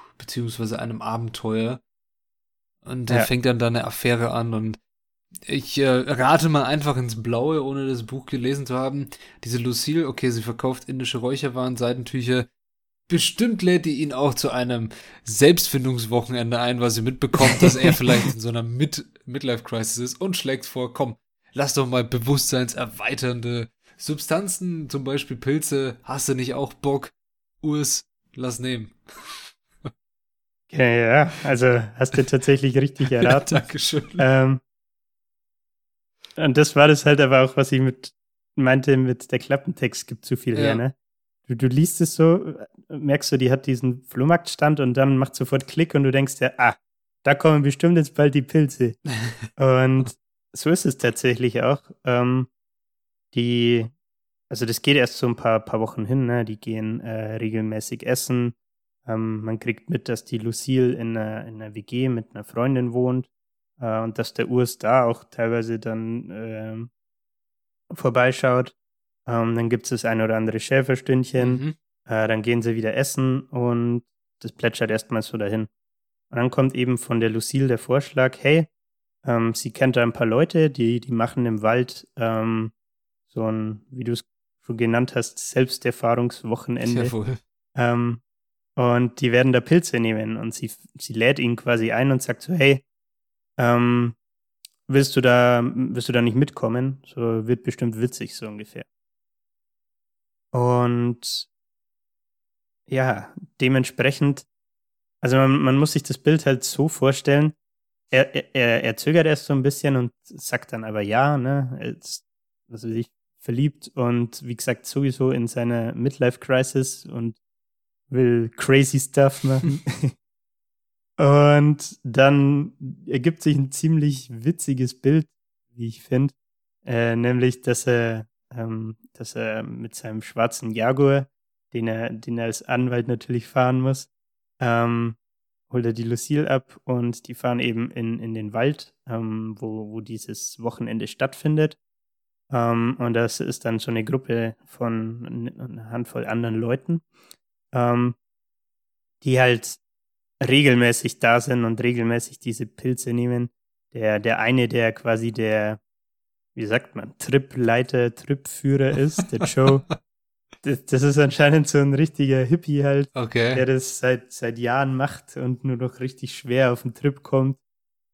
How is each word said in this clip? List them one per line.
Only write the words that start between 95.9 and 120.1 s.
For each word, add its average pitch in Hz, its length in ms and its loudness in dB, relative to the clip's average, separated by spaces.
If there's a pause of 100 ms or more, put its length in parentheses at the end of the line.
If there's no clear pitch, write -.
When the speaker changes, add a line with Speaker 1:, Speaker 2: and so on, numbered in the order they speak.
Speaker 2:
du 127 40 -2
da 120 100 2
nicht 117 140 0
mitkommen? 131 680 -2
So, 113 420 -4
wird 120 160 0
bestimmt 113 380 -4
witzig, 120 360 -6
so 110 100 -14
ungefähr. 107 400 -16 (1700)
Und 120 1000 0 (1400)
ja, 131 460 -2 (260)
dementsprechend, 135 840 0 (760)
also 127 160 2
man, 135 240 4
man 135 160 4
muss 151 160 2
sich 156 100 -2
das - 160 -8
Bild 151 280 2
halt 131 180 2
so 147 240 -2
vorstellen, 143 640 2 (580)
er, - 240 4
er, - 200 -8
er, 120 300 2
er 113 120 -2
zögert 156 300 2
erst 151 200 0
so 147 60 -2
ein 135 100 2
bisschen 139 340 0
und 123 160 -2 (100)
sagt - 500 -10
dann 113 120 -10
aber 107 160 -6
ja, 127 360 2
ne, 131 460 -2
jetzt, - 420 -12 (440)
was 107 160 -16
weiß 113 80 -6
ich, 117 180 -6 (300)
verliebt 135 540 -4
und 120 520 -2
wie 120 100 -8
gesagt - 300 -4
sowieso 131 440 -2
in 120 180 -2
seiner 117 460 -4
Midlife-Crisis 131 1120 -2
und 117 340 -8 (680)
will 120 420 2
crazy 135 500 2
stuff 135 440 2
machen. 135 420 0
<laughs> - 300 -4 (1000)